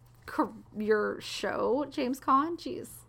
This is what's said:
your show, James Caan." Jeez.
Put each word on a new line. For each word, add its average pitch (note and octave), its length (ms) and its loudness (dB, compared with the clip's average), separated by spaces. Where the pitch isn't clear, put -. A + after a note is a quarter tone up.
your G#3 440 2
show, A3 680 0
James C4+ 300 -2
Caan." D#4 380 4
Jeez. - 300 -8